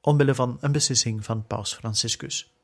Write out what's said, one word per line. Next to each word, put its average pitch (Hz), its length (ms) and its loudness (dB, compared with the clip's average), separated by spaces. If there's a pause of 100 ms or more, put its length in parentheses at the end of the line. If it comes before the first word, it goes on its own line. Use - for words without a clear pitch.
omwille 143 340 6
van 123 260 0
een 143 120 0
beslissing 120 520 0
van 110 220 -4
paus 107 280 -6
Franciscus. - 880 -6